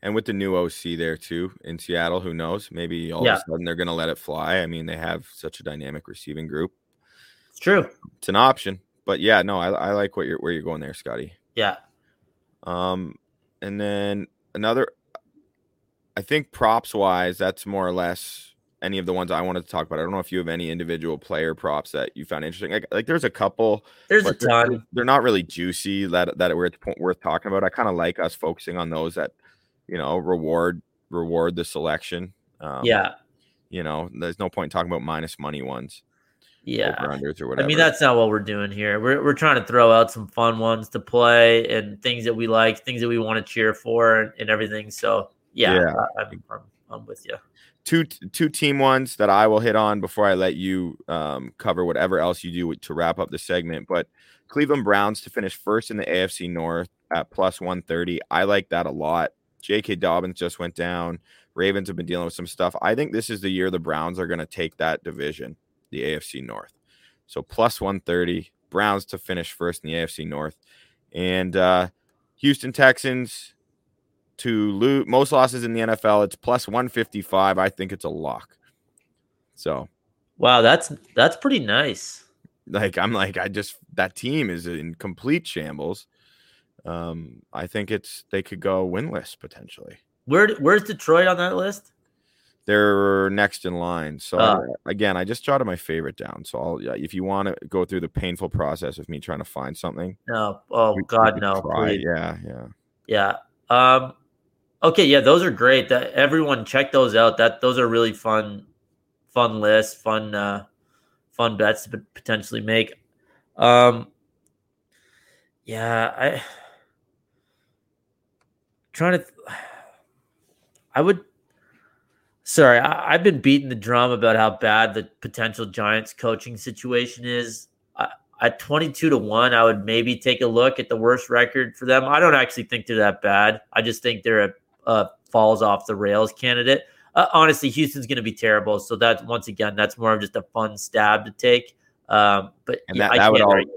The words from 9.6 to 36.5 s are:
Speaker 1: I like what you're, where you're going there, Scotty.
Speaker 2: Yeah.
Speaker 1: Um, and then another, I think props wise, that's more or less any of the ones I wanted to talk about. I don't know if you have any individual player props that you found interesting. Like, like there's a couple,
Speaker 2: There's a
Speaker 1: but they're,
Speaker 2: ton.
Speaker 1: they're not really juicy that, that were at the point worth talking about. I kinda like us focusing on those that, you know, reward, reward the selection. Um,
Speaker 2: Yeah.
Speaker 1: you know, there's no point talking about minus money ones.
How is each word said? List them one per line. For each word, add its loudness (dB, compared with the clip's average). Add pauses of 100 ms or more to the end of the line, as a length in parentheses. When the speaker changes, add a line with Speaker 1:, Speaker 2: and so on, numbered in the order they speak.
Speaker 1:
I -2
like -2
what -4
you're, -6
where -4
you're -6
going -8
there, -12
Scotty. -12 (220)
Speaker 2:
Yeah. -2 (880)
Speaker 1:
Um, -4 (460)
and -8
then -6 (280)
another, -2 (1300)
I -8
think -4
props 2
wise, 2
that's -4
more -4
or -2
less -6 (280)
any -6
of -6
the -4
ones -4
I -2
wanted -6
to -20
talk -4
about. -6
I -2
don't -6
know -4
if -10
you -4
have -4
any -6
individual -6
player -4
props -6
that -6
you -14
found -8
interesting. -10
Like, -4
like -4
there's -2
a 0
couple, 0 (220)
Speaker 2:
There's 4
a 2
Speaker 1:
but -4
they're, 0
Speaker 2:
ton. 2
Speaker 1:
they're -2
not 6
really 4
juicy -4
that, 0
that 2
were 0
at 0
the -20
point -8
worth -2
talking -2
about. 0
I 2
kinda -2
like -2
us -2
focusing -8
on -6
those -6
that, -6 (540)
you -10
know, -4
reward, -2 (280)
reward -2
the -6
selection. -8 (280)
Um, -8
Speaker 2:
Yeah. 0 (540)
Speaker 1:
you -8
know, -6
there's -8
no -4
point -8
talking -2
about -4
minus -8
money -8
ones. -12 (600)